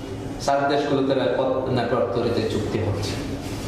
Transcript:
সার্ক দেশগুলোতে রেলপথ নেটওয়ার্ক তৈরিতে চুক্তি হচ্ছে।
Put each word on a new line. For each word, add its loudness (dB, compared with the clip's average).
সার্ক 2
দেশগুলোতে 2
রেলপথ 2
নেটওয়ার্ক 2
তৈরিতে 0
চুক্তি 0
হচ্ছে। 0